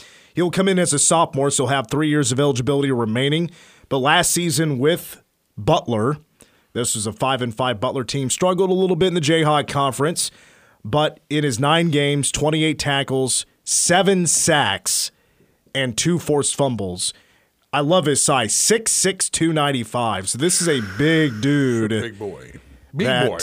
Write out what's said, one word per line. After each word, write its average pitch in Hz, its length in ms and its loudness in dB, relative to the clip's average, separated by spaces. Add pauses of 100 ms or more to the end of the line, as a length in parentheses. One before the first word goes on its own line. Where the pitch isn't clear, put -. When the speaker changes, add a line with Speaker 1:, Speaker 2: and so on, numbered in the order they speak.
(360)
Speaker 1:
He'll 170 160 0
come 190 160 0
in 185 120 2
as 170 140 0
a 143 60 0
sophomore, 156 500 2
so 135 160 -2
he'll 135 100 0
have 131 140 -2
three 151 200 0
years 147 220 2
of 127 80 -2
eligibility 139 520 0
remaining. 131 580 0 (400)
But 135 100 0
last 156 320 2
season 156 480 -2
with 165 420 -2 (360)
Butler, 117 600 0 (560)
this 117 220 -4
was 110 120 -6
a 104 60 -6
five 131 280 -2
and 120 140 -4
five 127 240 -2
Butler 131 240 -2
team, 135 260 -4
struggled 185 400 0
a 180 40 2
little 185 220 2
bit 185 120 2
in 175 80 0
the 175 60 0
Jayhawk 151 460 2
Conference, 139 640 -2 (560)
but 151 340 0 (100)
in 147 140 0
his 123 160 -2
nine 165 300 2
games, 143 420 0
twenty-eight 156 480 0
tackles, 131 640 -2 (180)
seven 180 640 2
sacks, - 840 0 (640)
and 127 240 -2
two 165 220 0
forced 143 360 0
fumbles. 104 580 -2 (580)
I 139 80 0
love 156 260 2
his 147 180 2
size, 123 300 0
six 226 380 0
six, - 380 -2
two 165 240 0
ninety-five. 120 760 -2
So 117 80 -6
this 175 240 0
is 170 60 -2
a 139 140 0 (160)
big 147 440 2
dude. 131 480 2
Speaker 2:
Big 110 300 -4
boy. 82 340 -12 (420)
Big 135 120 -2
Speaker 1:
that 123 220 2
Speaker 2:
boy. 85 140 -6